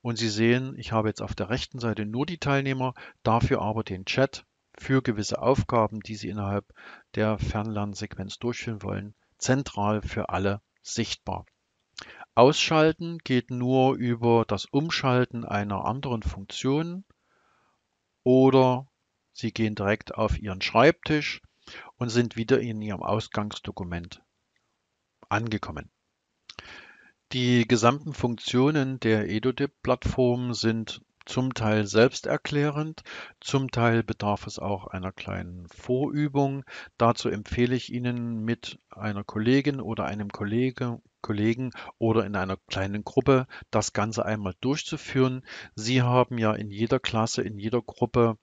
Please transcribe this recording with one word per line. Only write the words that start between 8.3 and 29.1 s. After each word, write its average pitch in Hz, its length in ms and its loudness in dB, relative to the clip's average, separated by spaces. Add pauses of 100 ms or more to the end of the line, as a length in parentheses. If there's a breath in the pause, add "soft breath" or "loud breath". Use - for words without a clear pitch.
durchführen 120 420 -6
wollen, 98 320 -6 (260)
zentral 107 640 0
für - 280 -6
alle 98 320 -2 (220)
sichtbar. - 600 -6 (880 loud breath)
Ausschalten 156 840 4
geht 127 340 0
nur 131 440 4
über 117 520 4
das 101 160 -2
Umschalten 127 800 0
einer 101 400 -2
anderen 123 400 -2
Funktion 156 800 -4 (1200)
oder 131 640 6 (460)
Sie 113 180 -6
gehen 110 240 -2
direkt 104 400 -2
auf 110 240 0
Ihren 95 220 -6
Schreibtisch 151 800 2 (560 loud breath)
und 120 120 -4
sind 117 260 2
wieder 113 240 2
in 110 220 -4
Ihrem 104 220 -6
Ausgangsdokument 98 1160 -6 (1080)
angekommen. 107 600 -4 (1400 loud breath)
Die 123 340 4
gesamten 127 460 4
Funktionen 131 840 0
der 110 300 2